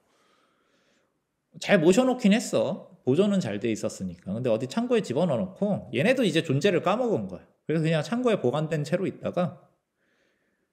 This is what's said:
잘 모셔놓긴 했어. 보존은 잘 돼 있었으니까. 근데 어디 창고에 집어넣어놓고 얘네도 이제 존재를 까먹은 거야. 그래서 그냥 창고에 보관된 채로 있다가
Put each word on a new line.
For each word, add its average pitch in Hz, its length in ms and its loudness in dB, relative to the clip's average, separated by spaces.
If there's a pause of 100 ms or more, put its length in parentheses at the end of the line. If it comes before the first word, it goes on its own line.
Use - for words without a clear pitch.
(1600)
잘 - 180 4
모셔놓긴 208 540 4
했어. 156 720 -2
보존은 190 340 2
잘 104 220 -4
돼 117 100 -2
있었으니까. 98 640 -6
근데 123 160 -2
어디 113 160 0
창고에 233 360 -2
집어넣어놓고 143 920 -2
얘네도 233 300 2
이제 160 180 2
존재를 165 400 2
까먹은 190 460 0
거야. 87 180 -14 (180)
그래서 156 200 -2
그냥 160 180 0
창고에 233 380 0
보관된 151 420 0
채로 180 240 -2
있다가 - 640 -4 (1040)